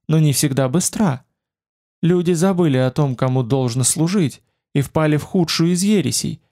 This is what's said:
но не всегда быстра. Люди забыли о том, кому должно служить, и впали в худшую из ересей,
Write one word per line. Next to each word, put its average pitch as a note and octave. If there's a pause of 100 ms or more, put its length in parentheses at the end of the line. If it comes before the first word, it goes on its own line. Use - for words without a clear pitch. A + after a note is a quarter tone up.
но D#3
не D3+
всегда C3
быстра. F3 (760)
Люди F3
забыли F3
о B2+
том, C#3
кому C3
должно B2+
служить, E3 (320)
и C#3+
впали D3+
в C#3+
худшую E3+
из F3
ересей, F3+ (120)